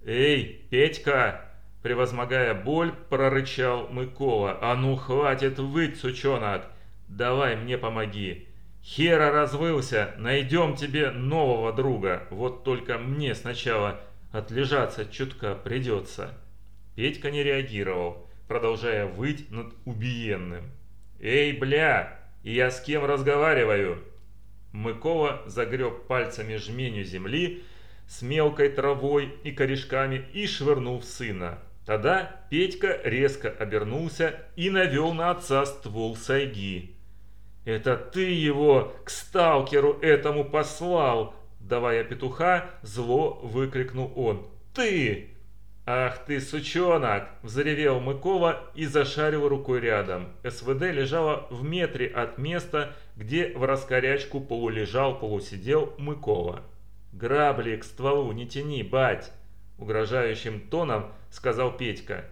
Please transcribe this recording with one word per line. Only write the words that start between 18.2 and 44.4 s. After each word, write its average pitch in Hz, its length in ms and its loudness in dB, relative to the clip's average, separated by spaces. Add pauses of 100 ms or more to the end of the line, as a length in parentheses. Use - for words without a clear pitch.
продолжая 113 580 2
выть 123 440 -4
над 113 240 -8 (100)
убиенным. 107 840 -4 (500)
«Эй, 143 320 4
бля, 135 680 2 (240)
я 123 280 2
с - 100 -8
кем 147 240 0
разговариваю?» 135 1000 4 (680)
Мыкола 131 760 0
загрёб 120 600 -2
пальцами 110 500 -2
жменю 107 480 -4
земли 117 580 -4 (460)
с - 140 -12
мелкой 147 480 4
травой 139 640 2 (100)
и 147 80 -6
корешками 135 800 0
и 202 140 -4
швырнул 127 540 2
в - 40 -12
сына. 90 540 -6 (260)
Тогда 139 680 0
Петька 185 540 0
резко 131 460 2
обернулся 120 880 -2 (160)
и 175 140 0
навёл 170 420 4
на 165 180 2
отца 139 360 2
ствол 113 500 -4
сайги. 104 800 -2 (680)
«Это 113 320 0
ты 185 340 -2
его 147 640 6 (100)
к - 60 -12
сталкеру 147 880 4
этому 147 440 6
послал!» 143 880 2 (260)
давая 117 420 2
петуха, 147 680 0 (120)
зло 120 600 0
выкрикнул 127 720 -2
он. 107 320 0 (260)